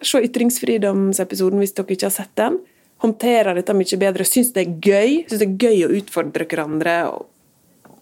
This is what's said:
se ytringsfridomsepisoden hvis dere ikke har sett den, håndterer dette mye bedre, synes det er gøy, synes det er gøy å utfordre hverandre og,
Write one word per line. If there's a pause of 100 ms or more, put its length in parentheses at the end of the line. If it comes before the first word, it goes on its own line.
se
ytringsfridomsepisoden
hvis
dere
ikke
har
sett
den, (420)
håndterer
dette
mye
bedre,
synes
det
er
gøy, (180)
synes
det
er
gøy
å
utfordre
hverandre (160)
og, (760)